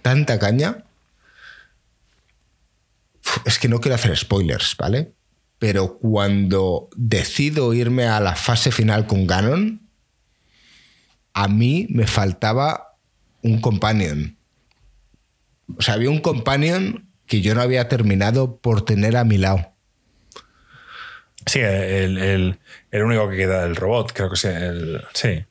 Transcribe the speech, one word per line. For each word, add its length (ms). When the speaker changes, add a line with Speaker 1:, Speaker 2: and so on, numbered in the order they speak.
Speaker 1:
tanta 380
caña. 440
Uf, 220
es 120
que 100
no 120
quiero 140
hacer 220
spoilers, 600
¿vale? 360
Pero 400
cuando 1000
decido 760
irme 340
a 140
la 140
fase 380
final 340
con 200
Ganon, 540
a 140
mí 420
me 160
faltaba 880
un 180
companion. 760
O 40
sea, 120
había 160
un 100
companion 880
que 140
yo 140
no 80
había 260
terminado 680
por 260
tener 320
a 80
mi 140
lado. 340
Speaker 2:
Sí, 140
el, 580
el, 400
el 120
único 260
que 80
queda, 280
el 120
robot, 360
creo 180
que 60
sí. 120
El, 540
sí. 360